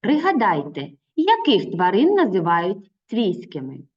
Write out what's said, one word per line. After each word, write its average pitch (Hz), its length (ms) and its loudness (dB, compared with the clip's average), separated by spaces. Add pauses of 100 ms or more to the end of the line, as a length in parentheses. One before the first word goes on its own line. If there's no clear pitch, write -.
Пригадайте, 202 880 0 (240)
яких 320 560 2
тварин 190 420 2
називають 185 800 0 (180)
свійськими? 170 720 -6 (180)